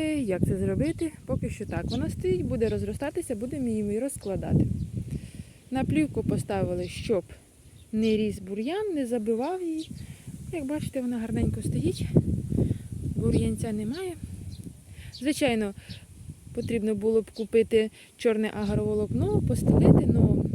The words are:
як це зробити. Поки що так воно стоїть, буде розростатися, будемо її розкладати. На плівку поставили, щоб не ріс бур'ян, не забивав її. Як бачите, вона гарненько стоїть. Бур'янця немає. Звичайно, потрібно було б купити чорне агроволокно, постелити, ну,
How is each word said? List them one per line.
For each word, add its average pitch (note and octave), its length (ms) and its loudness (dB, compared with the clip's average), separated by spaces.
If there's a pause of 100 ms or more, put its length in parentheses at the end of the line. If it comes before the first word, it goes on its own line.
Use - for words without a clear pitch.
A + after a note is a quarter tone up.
(200)
як F#3+ 260 2
це G3 120 0
зробити. B3+ 540 0 (140)
Поки B3+ 240 -2
що - 160 -6
так F3 200 -4
воно C4 240 -2
стоїть, F#4 320 0
буде B3 280 0
розростатися, G#3+ 640 -2
будемо B3+ 320 -4
її G#3+ 320 0
розкладати. G#3 640 0 (1080)
На C4 120 0
плівку C4+ 400 2
поставили, F3+ 640 0
щоб F#3 360 -2 (680)
не A3 260 2
ріс G#3 220 -2
бур'ян, B3 560 -4
не C#4 100 0
забивав A#3+ 560 -2
її. D#4+ 280 -4 (640)
Як D#4 140 -4
бачите, C#4+ 360 -4
вона B3 180 -4
гарненько A3+ 420 0
стоїть. - 440 -2 (1080)
Бур'янця A3+ 560 0
немає. C4 420 -4 (1000)
Звичайно, A#3 600 0 (800)
потрібно A3 420 0
було A3 260 2
б G3 100 -12
купити A3 600 2 (260)
чорне G#3+ 360 2
агроволокно, G#3+ 960 2
постелити, - 640 8
ну, - 420 6